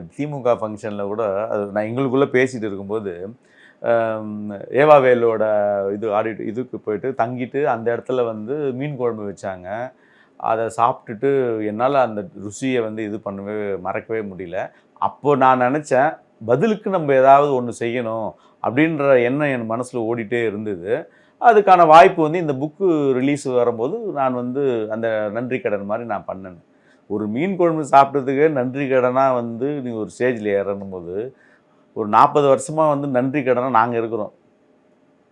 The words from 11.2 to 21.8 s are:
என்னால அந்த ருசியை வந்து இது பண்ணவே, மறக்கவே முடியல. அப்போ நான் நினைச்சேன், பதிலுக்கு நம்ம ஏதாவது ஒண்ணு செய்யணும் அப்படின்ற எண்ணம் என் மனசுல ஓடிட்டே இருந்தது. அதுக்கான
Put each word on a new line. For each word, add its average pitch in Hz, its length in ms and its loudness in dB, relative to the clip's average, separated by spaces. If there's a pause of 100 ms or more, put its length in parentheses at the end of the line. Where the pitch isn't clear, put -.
என்னால 123 360 0
அந்த 107 240 -2 (180)
ருசியை 127 380 -4
வந்து 110 220 -6
இது 107 220 -8
பண்ணவே, 101 540 -6
மறக்கவே 104 420 -6
முடியல. 95 500 -10 (220)
அப்போ 135 420 -2
நான் 131 260 6
நினைச்சேன், 139 560 0 (280)
பதிலுக்கு 196 440 0
நம்ம 160 240 0
ஏதாவது 135 480 6
ஒண்ணு 120 180 -6
செய்யணும் 113 540 -4 (300)
அப்படின்ற 139 600 2
எண்ணம் 139 240 0
என் 120 240 -4
மனசுல 120 240 -6
ஓடிட்டே 117 500 -4
இருந்தது. 107 680 -6 (300)
அதுக்கான 202 460 6